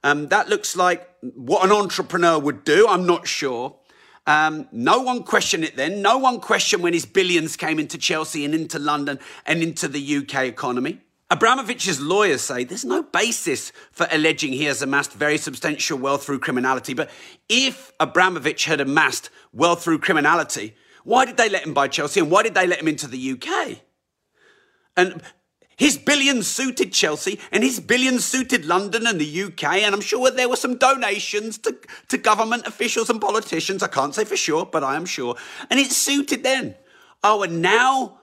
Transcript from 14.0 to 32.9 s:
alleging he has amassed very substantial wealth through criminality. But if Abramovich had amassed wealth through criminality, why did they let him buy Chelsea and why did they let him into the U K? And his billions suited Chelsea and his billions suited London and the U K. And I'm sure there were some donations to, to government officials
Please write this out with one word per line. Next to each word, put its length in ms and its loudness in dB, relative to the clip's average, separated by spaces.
alleging 440 0
he 100 -2
has 160 -2
amassed 320 -2
very 240 0
substantial 640 -4
wealth 260 -2
through 160 -4
criminality. 540 -2
But 160 -4
if 520 0
Abramovich 640 2
had 160 0
amassed 480 0
wealth 320 2
through 140 2
criminality, 760 0
why 220 4
did 100 -8
they 140 4
let 140 -2
him 100 -8
buy 140 2
Chelsea 300 -2
and 140 2
why 100 6
did 120 -2
they 120 4
let 140 0
him 80 0
into 180 -4
the 120 -10
U 180 -6
K? 460 -6
And 260 0
his 200 2
billions 500 2
suited 460 -4
Chelsea 480 -2
and 120 2
his 180 0
billions 440 0
suited 420 -2
London 400 0
and 140 0
the 40 0
U 260 -6
K. 340 0
And 100 2
I'm 60 -4
sure 300 0
there 180 0
were 80 0
some 220 -4
donations 800 0
to, 200 -6
to 100 -2
government 480 0
officials 420 -4